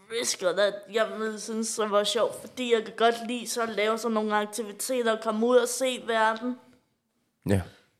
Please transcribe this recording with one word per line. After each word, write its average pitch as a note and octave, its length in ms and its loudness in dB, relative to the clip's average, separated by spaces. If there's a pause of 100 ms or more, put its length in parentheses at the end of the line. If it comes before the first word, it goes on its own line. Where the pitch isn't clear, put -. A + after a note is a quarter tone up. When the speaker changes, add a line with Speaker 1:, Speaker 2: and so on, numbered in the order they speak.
(120)
Speaker 1:
vidste A#3 340 -4
godt, F3+ 140 2
at G3+ 140 2 (200)
jeg A3 120 2 (140)
ville A3 200 -4
synes, A3 360 -4
det G#3+ 160 -2
var G#3 120 4
sjovt, G#3 380 0
fordi A#3+ 320 -2
jeg A3 120 4
kan G3+ 120 -12
godt A#3 180 4 (120)
lide A#3 220 -6
så A#3+ 140 -4
at A3+ 60 -2
lave G#3+ 280 0
sådan A3+ 160 -2
nogle G#3+ 220 0
aktiviteter A3 840 -2
og A3 60 -10
komme A3+ 240 0
ud B3 80 6
og A#3+ 120 6
se B3+ 400 -2
verden. A3+ 480 0 (960)
Speaker 2:
Ja. G2 120 4 (380)